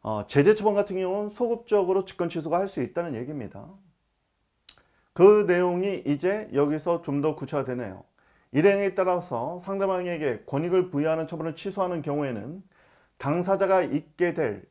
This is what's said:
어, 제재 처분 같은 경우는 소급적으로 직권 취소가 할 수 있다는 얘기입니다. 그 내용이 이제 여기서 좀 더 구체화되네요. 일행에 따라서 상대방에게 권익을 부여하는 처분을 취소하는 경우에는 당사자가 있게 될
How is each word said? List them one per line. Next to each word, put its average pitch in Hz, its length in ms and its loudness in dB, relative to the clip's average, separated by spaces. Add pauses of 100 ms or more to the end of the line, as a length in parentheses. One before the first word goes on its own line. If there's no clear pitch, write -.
어, 107 260 -4
제재 160 280 6
처분 208 180 0
같은 202 240 -2
경우는 196 320 -4
소급적으로 208 760 0
직권 170 240 -4
취소가 160 280 -2
할 190 100 0
수 151 140 -6
있다는 165 340 -4
얘기입니다. 120 520 -10 (1500)
그 208 340 8
내용이 180 580 0
이제 175 480 -2
여기서 151 500 0
좀 143 180 -2
더 156 140 0
구체화되네요. 127 680 -6 (480)
일행에 196 440 4
따라서 175 680 -2
상대방에게 180 840 -2
권익을 180 440 0
부여하는 156 380 0
처분을 156 280 -6
취소하는 185 460 -4
경우에는 143 600 -4 (540)
당사자가 185 680 2
있게 156 500 -2
될 113 380 -2